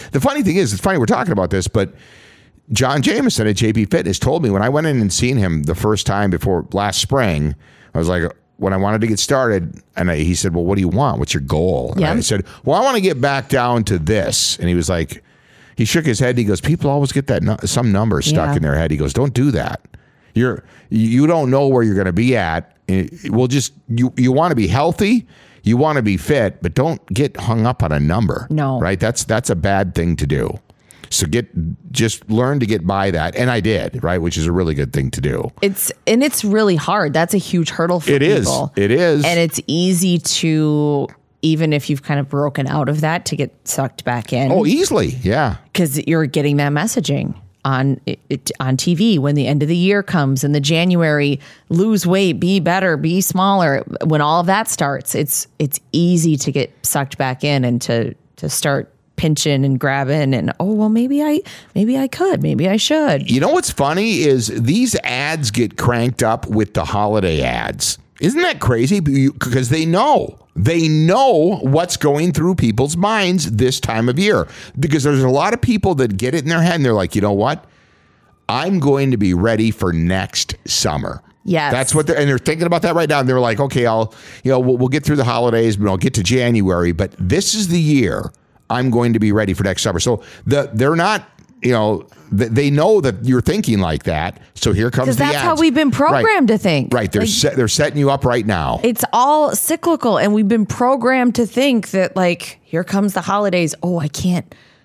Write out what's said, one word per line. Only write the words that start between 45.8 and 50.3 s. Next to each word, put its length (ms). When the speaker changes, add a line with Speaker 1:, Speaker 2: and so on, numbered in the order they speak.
Speaker 2:
you're 200
getting 320
that 120
messaging 640
on 420
it, 220
it, 320
on 160
T 180
V 240
when 160
the 140
end 160
of 40
the 80
year 280
comes 400